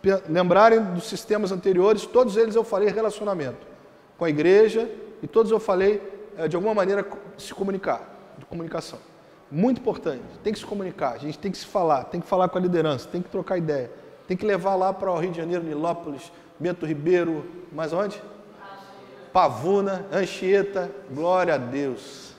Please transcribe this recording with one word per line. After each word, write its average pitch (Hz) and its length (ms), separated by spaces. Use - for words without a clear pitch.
pe-, 190 280
lembrarem 196 520
dos 175 120
sistemas 202 460
anteriores, 190 540
todos 233 320
eles 226 180
eu 226 80
falei 202 260
relacionamento 190 760
com 170 80
a 165 40
igreja 202 600
e - 60
todos 220 240
eu 220 80
falei, 202 420
é, 160 120
de 160 80
alguma 208 180
maneira, 202 300
co-, - 140
se - 160
comunicar, 190 480
de 131 80
comunicação. 165 540
Muito 214 300
importante, - 440
tem 214 80
que 214 80
se - 60
comunicar, 180 480
a 113 40
gente 147 220
tem 196 120
que - 60
se - 80
falar, 160 400
tem 175 140
que 175 80
falar 185 220
com 185 80
a 180 40
liderança, 160 460
tem 175 140
que - 80
trocar 180 280
ideia, 147 320
tem 185 80
que 196 100
levar 196 300
lá 185 160
para 190 200
o 170 60
Rio 175 140
de 165 60
Janeiro, 170 260
Nilópolis, 156 680
Bento 170 260
Ribeiro, 160 600
mais 156 220
onde? 196 280
Pavuna, 185 800
Anchieta, 190 800
glória 170 420
a 139 40
Deus. 131 800